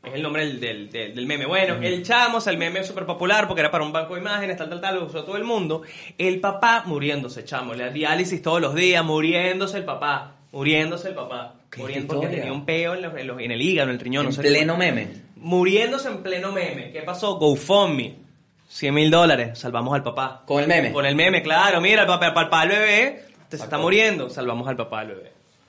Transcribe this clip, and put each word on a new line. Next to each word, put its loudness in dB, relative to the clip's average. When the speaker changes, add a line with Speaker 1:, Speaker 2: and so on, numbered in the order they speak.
Speaker 1:
es -12
el -6
nombre -2
del, -6
del, -8
del, -10
del -6
meme. -4
Bueno, 0
Speaker 2:
Ujú. -6
Speaker 1:
el -2
chamo, 2
o 0
sea, 0
el -2
meme -2
es -6
súper -8
popular 2
porque -2
era 4
para 0
un -4
banco -2
de -6
imágenes, -4
tal, -8
tal, -8
tal, -2
lo -4
usó -10
todo -6
el -4
mundo. -2
El 0
papá 2
muriéndose, -4
chamo, -6
la -6
diálisis 0
todos 2
los 0
días, 4
muriéndose 0
el -8
papá, -4
muriéndose 0
el -10
papá, -12
Speaker 2:
¿Qué -14
Speaker 1:
muriendo -8
porque -2
Speaker 2:
historia? -4
Speaker 1:
tenía -6
un -8
peo 0
en -6
los, -10
en -10
los, -10
en -6
el -2
hígado, 2
en -2
el -8
riñón, -2
Speaker 2:
En 0
Speaker 1:
no -4
sé -4
Speaker 2:
pleno 4
Speaker 1:
qué. -2
Speaker 2:
meme. -2
Speaker 1:
Muriéndose 2
en -8
pleno -6
meme. -6
¿Qué -10
pasó? -2
GoFundMe, 2
cien -2
mil 6
dólares, 4
salvamos -2
al 0
papá. -6
Speaker 2:
Con 2
el 0
meme. 4
Speaker 1:
Con 0
el 2
meme, 4
claro, 4
mira, 6
el 6
papá, 2
el 2
papá 4
del 4
bebé, 4
te -12
se -
está -
Speaker 2:
Exacto. -6
Speaker 1:
muriendo, 4
salvamos -4
al -4
papá -6
del -12
bebé. -18